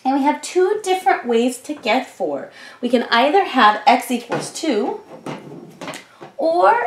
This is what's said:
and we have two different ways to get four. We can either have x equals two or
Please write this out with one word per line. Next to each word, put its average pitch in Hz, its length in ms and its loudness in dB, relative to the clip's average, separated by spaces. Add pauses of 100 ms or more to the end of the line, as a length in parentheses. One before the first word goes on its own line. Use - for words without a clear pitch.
and 269 120 0
we 277 80 0
have 285 180 0
two 392 420 0
different 370 440 -2
ways 240 320 0
to - 160 -10
get 247 340 -2
four. 147 420 -8 (300)
We 240 80 -4
can 233 220 2
either 294 340 4
have 220 420 4
x 254 240 4
equals - 400 -4
two 311 520 -4 (1400)
or 349 360 4 (120)